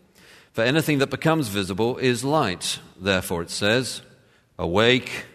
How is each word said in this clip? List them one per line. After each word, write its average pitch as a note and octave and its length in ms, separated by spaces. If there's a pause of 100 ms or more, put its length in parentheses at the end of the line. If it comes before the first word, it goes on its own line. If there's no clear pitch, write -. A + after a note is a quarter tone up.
(540)
For A2+ 100
anything D3 360
that C3+ 100
becomes D#3 400
visible G2+ 480
is B2 260
light. C3+ 560 (180)
Therefore F#2 440
it E2+ 80
says, A2+ 520 (560)
"Awake, G#2+ 760